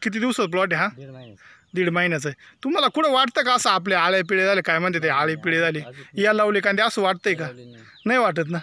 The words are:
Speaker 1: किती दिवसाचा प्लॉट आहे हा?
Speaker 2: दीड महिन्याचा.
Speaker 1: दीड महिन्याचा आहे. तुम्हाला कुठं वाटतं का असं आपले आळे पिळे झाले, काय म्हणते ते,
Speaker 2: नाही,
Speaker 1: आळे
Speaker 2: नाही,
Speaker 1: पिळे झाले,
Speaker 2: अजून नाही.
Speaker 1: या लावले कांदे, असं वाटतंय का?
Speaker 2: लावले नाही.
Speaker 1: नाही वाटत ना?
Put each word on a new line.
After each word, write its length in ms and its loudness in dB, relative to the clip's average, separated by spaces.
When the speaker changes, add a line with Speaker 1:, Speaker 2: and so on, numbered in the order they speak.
Speaker 1:
किती 180 -4
दिवसाचा 300 0
प्लॉट 240 0
आहे 80 0
हा? 60 0
Speaker 2:
दीड 220 -12
महिन्याचा. 640 -20
Speaker 1:
दीड 160 0
महिन्याचा 400 0
आहे. 340 -16
तुम्हाला 240 0
कुठं 240 2
वाटतं 320 2
का 100 2
असं 160 2
आपले 260 2
आळे 260 2
पिळे 240 0
झाले, 160 2
काय 180 0
म्हणते 200 0
ते, 80 -2
Speaker 2:
नाही, 140 2
Speaker 1:
आळे 120 0
Speaker 2:
नाही, 100 -10
Speaker 1:
पिळे 160 0
झाले, 200 0
Speaker 2:
अजून 200 -16
नाही. 240 -6
Speaker 1:
या 100 4
लावले 260 2
कांदे, 220 0
असं 200 0
वाटतंय 320 0
का? 120 -6
Speaker 2:
लावले 200 -14
नाही. 180 -20
Speaker 1:
नाही 140 2
वाटत 300 0
ना? 140 -4